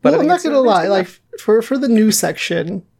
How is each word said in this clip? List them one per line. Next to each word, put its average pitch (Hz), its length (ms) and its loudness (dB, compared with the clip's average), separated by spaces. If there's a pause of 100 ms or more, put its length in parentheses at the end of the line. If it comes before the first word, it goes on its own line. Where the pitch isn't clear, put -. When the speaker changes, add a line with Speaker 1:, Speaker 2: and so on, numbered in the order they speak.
Speaker 1:
But 254 60 2
I - 20 4
Speaker 2:
Well, 302 40 2
I'm - 60 2
Speaker 1:
think 302 80 0
Speaker 2:
not 359 60 4
Speaker 1:
it's, 349 100 -4
Speaker 2:
gonna 285 160 0
Speaker 1:
it's 254 60 2
Speaker 2:
lie, 190 180 2
Speaker 1:
good 196 60 -2
Speaker 2:
like, 190 160 0
Speaker 1:
enough. - 140 -20 (200)
Speaker 2:
for, 220 220 2
for 262 160 -4
the 262 100 -2
news 220 300 2
section 170 640 -6 (180)